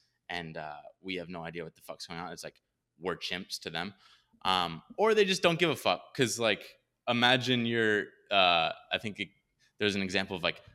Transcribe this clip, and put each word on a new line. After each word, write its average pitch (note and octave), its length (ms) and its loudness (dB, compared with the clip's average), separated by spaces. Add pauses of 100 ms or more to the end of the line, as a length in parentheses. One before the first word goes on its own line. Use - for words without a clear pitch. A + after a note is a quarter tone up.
(280)
and, E2 300 -10
uh, D2+ 240 -12 (200)
we F#2 140 -6
have E2+ 140 -8
no E2+ 140 -12
idea E2 200 -10
what D#2+ 120 -14
the - 60 -20
fuck's - 260 -16
going E2+ 120 -10
on. F2 140 -10
It's - 100 -16
like - 180 -16 (360)
we're E2+ 200 -4
chimps - 440 -8
to F#2+ 80 -8
them. E2+ 240 -8 (520)
Um, E2+ 360 0 (160)
or G#3+ 160 4
they G#3 120 4
just F#3 160 0
don't E3+ 180 4
give E3+ 100 4
a C#3 60 0
fuck - 400 0
'cause, A#2 240 0
like, G#2+ 260 2 (420)
imagine B2 580 2
you're, A2 420 2 (240)
uh, F2 400 6 (200)
I F#2+ 60 0
think G2+ 220 -8
it, G2 100 -6 (480)
there's G#2 180 0
an G2 60 0
example F#2+ 340 -2
of, E2+ 80 -6
like, E2+ 180 -2 (140)